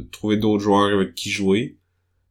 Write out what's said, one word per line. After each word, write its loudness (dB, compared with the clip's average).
trouver -2
d'autres 0
joueurs 2
avec 0
qui -10
jouer. -2